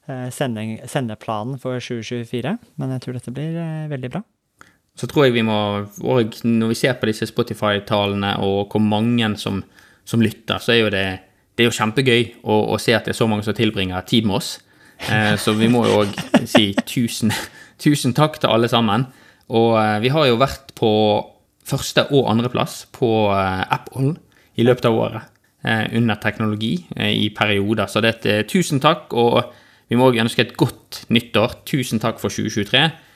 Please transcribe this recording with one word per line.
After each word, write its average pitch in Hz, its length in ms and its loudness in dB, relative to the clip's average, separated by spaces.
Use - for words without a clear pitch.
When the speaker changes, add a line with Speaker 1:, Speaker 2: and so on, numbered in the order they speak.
Speaker 1:
eh, 127 240 -8
sending, 110 560 -6
sendeplanen 117 720 -6
for 127 180 -6
tjue 120 220 -8
tjuefire, 120 560 -6
men 135 120 -6
jeg 131 120 -6
tror 127 120 -10
dette 120 200 -10
blir, 156 220 -6
eh, 160 320 -8
veldig 131 220 -8
bra. 165 140 -8
Speaker 2:
Så - 100 -8
tror 147 180 4
jeg 123 80 4
vi 117 100 2
må, 104 400 0
og 120 280 2
når 113 260 2
vi 113 40 0
ser 131 220 0
på - 100 -4
disse 110 240 -2
Spotify-tallene 101 1120 0
og 101 320 0
hvor 110 100 2
mange 107 560 2
som, 98 260 -4
som 117 160 0
lytter, - 380 -2
så 120 160 -2
er 117 80 4
jo 107 80 2
det, 95 300 -2
det 117 100 2
er 117 40 4
jo - 80 -2
kjempegøy 120 680 0
å, 107 300 2
å 104 60 -2
se 120 140 2
at 110 120 0
det 113 80 -4
er - 60 -8
så 113 100 2
mange 104 140 -2
som 107 100 -4
tilbringer 95 540 -2
tid 117 180 2
med 98 120 0
oss. - 200 -6
Eh, 107 380 0
så 110 180 0
vi 113 120 4
må 120 180 4
jo 104 160 4
også 104 460 -2
si 101 260 2
tusen, 117 560 -2
<laughs> - 220 -20
tusen 143 380 0
takk 151 240 2
til 120 100 0
alle 113 180 4
sammen. 117 380 2
Og, 113 260 2
eh, 107 220 2
vi 120 100 0
har 151 160 2
jo 120 120 4
vært - 360 -2
på 113 160 0
første - 480 -2
og 135 200 4
andreplass 117 600 -2
på, 110 460 0
eh, 92 320 -2
Apple 135 460 -2
i 117 80 2
løpet 123 200 2
av 117 120 2
året, 113 240 -4
eh, 110 220 0
under 113 200 2
teknologi, 110 800 -4
eh, 107 180 -2
i 107 160 0
perioder. 104 560 0
Så 107 160 -2
det 113 80 2
er 110 80 -2
et, - 80 -10
eh, 107 240 0
tusen 160 320 0
takk, 165 320 0
og 120 400 2
vi 113 60 0
må 127 140 6
også 113 160 2
ønske - 140 0
et - 180 -2
godt - 540 -4
nyttår. 113 420 2
Tusen 123 340 -2
takk 113 200 -2
for 101 100 -4
tjue 107 200 -4
tjuetre, 127 420 0